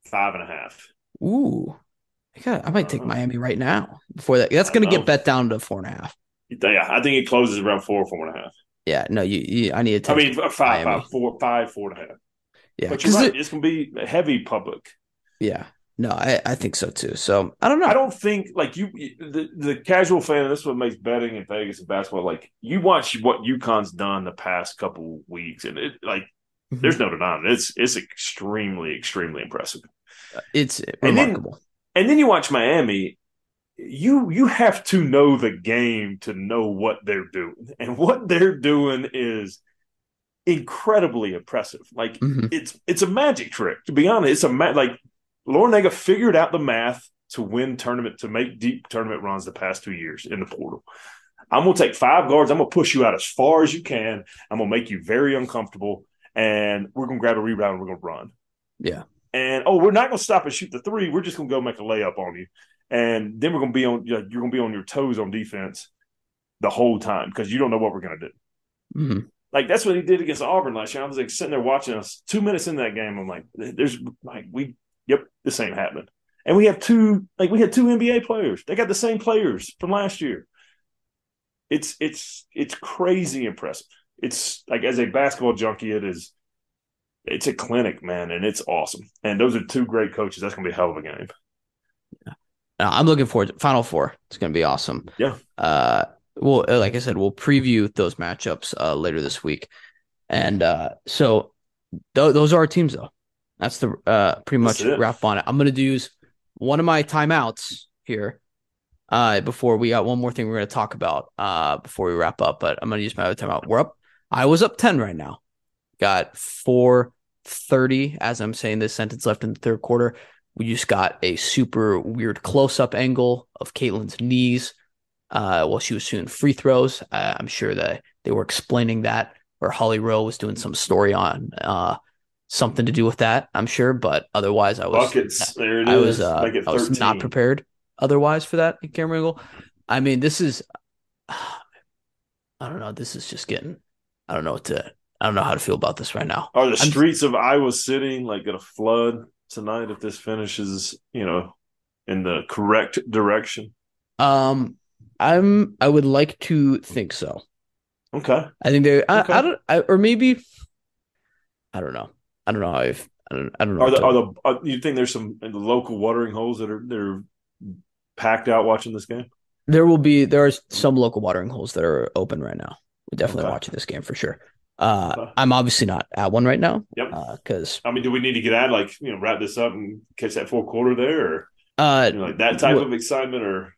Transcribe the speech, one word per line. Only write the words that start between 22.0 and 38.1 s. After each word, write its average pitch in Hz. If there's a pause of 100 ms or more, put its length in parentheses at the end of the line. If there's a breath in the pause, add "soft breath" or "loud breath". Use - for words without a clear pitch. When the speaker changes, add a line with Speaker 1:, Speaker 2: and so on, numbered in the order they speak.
Speaker 1:
like, 82
you 156
watch 165
what 113
uconn's 110
done 98
the 87
past 87
couple 82
weeks, 85
and 73
it, 135 (100)
like, 98 (500)
Speaker 2:
Mm-hmm. 123
Speaker 1:
there's 151
no 101
denying 82
it. 107
It's, -
it's 120
extremely, 95
extremely 78
impressive. - (540 loud breath)
Speaker 2:
Uh, - (120 loud breath)
it's 147
Speaker 1:
And -
then 269
Speaker 2:
remarkable. - (340)
Speaker 1:
and 220
then 302
you 285
watch 175
Miami, 120 (600)
you, 208
you 233
have -
to 190
know 139
the 113
game 107
to 107
know 107
what 101
they're 98
doing. 92 (100)
And 123
what 233